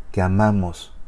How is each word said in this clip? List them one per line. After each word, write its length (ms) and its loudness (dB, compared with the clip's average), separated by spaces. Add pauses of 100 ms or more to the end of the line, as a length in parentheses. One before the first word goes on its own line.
(100)
que 100 -2
amamos 760 0 (120)